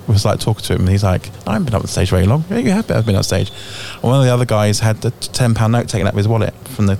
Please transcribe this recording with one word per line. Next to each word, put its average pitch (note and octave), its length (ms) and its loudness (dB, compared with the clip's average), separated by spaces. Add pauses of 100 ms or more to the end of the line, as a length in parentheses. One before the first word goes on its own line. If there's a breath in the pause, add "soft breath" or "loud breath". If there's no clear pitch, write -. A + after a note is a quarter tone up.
was, G2 200 2
like, G#2 120 2
talking - 280 -2
to - 80 0
him, - 60 0
and F#2 100 2
he's G2 120 2
like, F#2 280 0 (160)
"I - 60 -2
haven't G#3 120 0
been A#2+ 100 -2
up F#2+ 60 0
on D2 80 -6
stage - 220 -2
very F#2 160 4
long." D3 240 2
"Yeah, A3 80 -2
you A#3+ 140 0
have G#3 140 0
been, - 120 -2
I've A#2 80 0
been G2 100 2
on G2+ 60 0
stage." F#2+ 280 -2 (440 loud breath)
And - 80 -12
one B2+ 180 2
of C3 60 4
the B2 60 4
other B2 120 2
guys G#2 360 2
had A2 200 0
the A2+ 100 -2 (220)
ten A#2 220 0
pound A2 180 2
note A#2+ 160 2
taken F#2+ 180 0
out - 60 0
of - 60 -2
his G#2 100 2
wallet A2 240 0 (220)
from G#2 140 0
the F#2+ 120 0